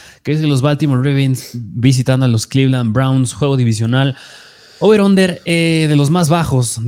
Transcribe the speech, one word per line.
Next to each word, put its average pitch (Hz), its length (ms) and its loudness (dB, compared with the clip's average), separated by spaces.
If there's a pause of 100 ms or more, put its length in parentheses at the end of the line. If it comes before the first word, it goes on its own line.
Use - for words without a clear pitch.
(220)
que 139 100 -4
es 156 100 -2
los 147 180 0
Baltimore 143 400 0
Ravens 135 540 -2
visitando 127 720 0
a - 20 2
los 113 180 0
Cleveland 131 460 0
Browns, 131 400 0
juego 139 240 -2
divisional. 123 600 0 (640)
Over-under, 196 640 2
eh, 165 440 0
de 151 60 2
los 143 160 2
más 170 180 0
bajos 139 600 -2